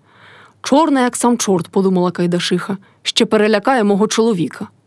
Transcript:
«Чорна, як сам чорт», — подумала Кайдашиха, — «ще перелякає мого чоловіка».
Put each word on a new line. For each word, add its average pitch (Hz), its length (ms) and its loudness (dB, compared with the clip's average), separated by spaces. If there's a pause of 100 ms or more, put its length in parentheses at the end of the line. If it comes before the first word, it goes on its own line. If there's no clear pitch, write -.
(640)
«Чорна, 285 400 2
як 247 140 -2
сам 240 220 0
чорт», — 185 320 -2
подумала 185 400 0
Кайдашиха, — 175 680 -2 (260)
«ще - 220 0
перелякає 214 600 2
мого 202 220 2
чоловіка». 214 640 -2 (180)